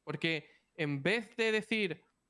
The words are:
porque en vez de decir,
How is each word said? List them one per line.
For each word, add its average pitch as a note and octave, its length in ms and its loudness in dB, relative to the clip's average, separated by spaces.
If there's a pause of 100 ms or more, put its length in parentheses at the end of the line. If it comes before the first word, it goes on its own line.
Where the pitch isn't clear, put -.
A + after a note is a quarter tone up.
porque D3+ 460 -2 (260)
en D3 260 -2
vez A3 360 0
de A3+ 140 2
decir, G#3+ 520 0 (260)